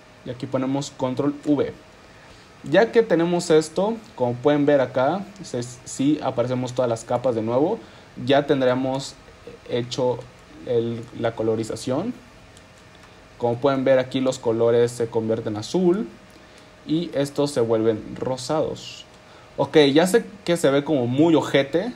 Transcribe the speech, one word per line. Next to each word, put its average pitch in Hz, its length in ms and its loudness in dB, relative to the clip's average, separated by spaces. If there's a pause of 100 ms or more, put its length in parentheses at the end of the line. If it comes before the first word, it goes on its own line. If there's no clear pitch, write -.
(240)
Y 131 60 -12
aquí 127 160 -10
ponemos 131 440 -4
control 135 440 -2 (100)
V. 143 280 0 (920)
Ya 196 280 2
que 226 100 6
tenemos 175 480 0
esto, 175 440 2 (200)
como 123 200 -2
pueden 147 320 2
ver 143 140 6
acá, 135 440 0 (180)
se-, 123 200 -8
sí 139 600 -2
aparecemos 123 520 -2
todas 127 140 0
las 117 160 -2
capas 123 300 0
de 113 80 -2
nuevo. 139 360 0 (460)
Ya 139 220 2
tendremos 131 680 0 (540)
hecho 123 500 -2 (480)
el, 117 380 -2 (140)
la 117 160 -2
colorización. 120 800 -4 (1200)
Como 120 200 0
pueden 135 260 2
ver 131 160 6
aquí 127 200 -4
los 131 200 0
colores 117 500 2
se 120 180 -4
convierten 110 480 -2
azul 180 520 0 (800)
y 165 280 -2
estos 143 380 -2
se 131 80 0
vuelven 113 560 0
rosados. - 880 -4 (520)
Ok, - 200 0 (160)
ya 165 160 6
sé 226 160 2 (200)
que 170 120 0
se 156 140 2
ve 139 120 2
como 135 240 0
muy 147 300 4
ojete, 160 600 0